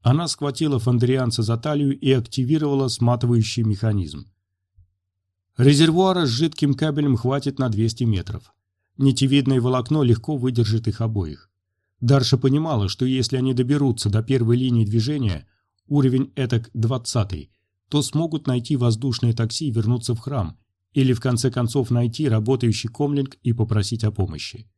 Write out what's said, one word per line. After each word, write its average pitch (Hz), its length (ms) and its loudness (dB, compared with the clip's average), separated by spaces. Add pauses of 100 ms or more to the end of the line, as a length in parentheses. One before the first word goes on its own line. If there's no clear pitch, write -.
Она 147 260 2
схватила 143 520 -2
фондерианца 123 600 0
за 113 160 0
талию 143 420 -2
и 135 120 0
активировала 135 760 0
сматывающий 120 760 0
механизм. 101 680 -2 (1300)
Резервуара 165 680 6
с 127 40 0
жидким 143 460 0
кабелем 147 420 0
хватит 139 420 -2
на 127 100 0
двести 110 340 0
метров. - 500 -2 (440)
Нитевидное 135 640 2
волокно 127 440 0
легко 120 340 2
выдержит 117 500 0
их 107 140 -4
обоих. 98 480 -6 (520)
Дарша 127 360 2
понимала, 135 500 0
что 127 180 -4
если 131 320 -2
они 131 160 0
доберутся 127 560 0
до 107 120 0
первой 120 360 2
линии 120 280 2
движения, 110 600 -2 (400)
уровень 131 480 2
этак 123 380 -2
двадцатый, 110 800 -4 (380)
то 147 120 0
смогут 156 460 -4
найти 127 280 -2
воздушное 117 580 0
такси 117 340 -4
и 120 40 -2
вернуться 117 420 -2
в 113 60 -4
храм, 107 380 -6 (380)
или 131 160 2
в 120 80 0
конце 123 320 0
концов 123 400 -2
найти 120 360 0
работающий 113 640 0
комлинг 143 540 -4
и 120 80 0
попросить 110 540 -2
о 104 60 0
помощи. 92 540 -8 (120)